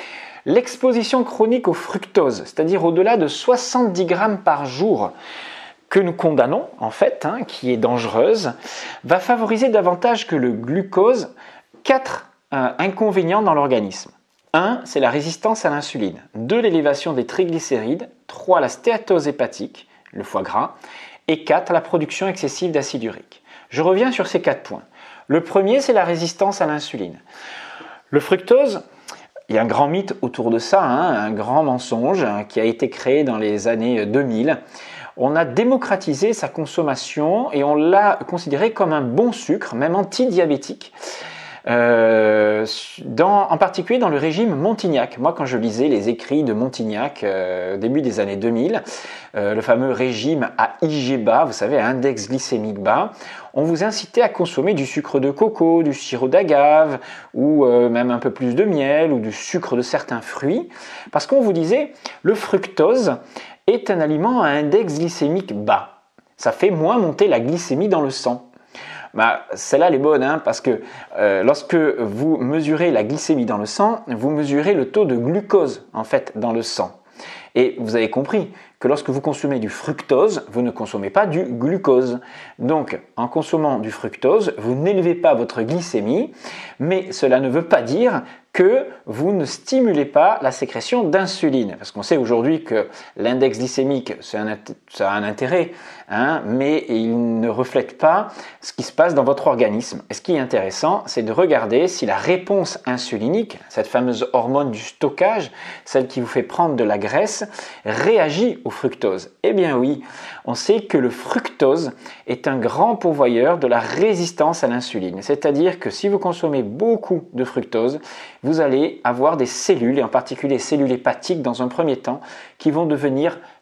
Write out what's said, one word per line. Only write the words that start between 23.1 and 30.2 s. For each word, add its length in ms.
Je 140
reviens 300
sur 160
ces 120
quatre 220
points. 220
Le 160
premier, 400
c'est 100
la 120
résistance 580
à 40
l'insuline. 520
Le 120
fructose, 640
il 60
y 20
a 40
un 40
grand 220
mythe 340